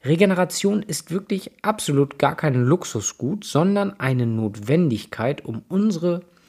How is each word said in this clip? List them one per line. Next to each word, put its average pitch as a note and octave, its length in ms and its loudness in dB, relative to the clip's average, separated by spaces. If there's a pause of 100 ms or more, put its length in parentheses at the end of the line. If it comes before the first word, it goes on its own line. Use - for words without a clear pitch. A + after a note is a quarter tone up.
Regeneration F#3 800 2
ist - 300 -8
wirklich F#3+ 400 -4 (100)
absolut D3 560 0
gar C#3 180 2
kein C#3+ 200 0 (100)
Luxusgut, A#2+ 800 -2
sondern G3 560 0
eine B2+ 260 0
Notwendigkeit, A2+ 1200 0
um A2 240 -8
unsere F3 540 0 (260)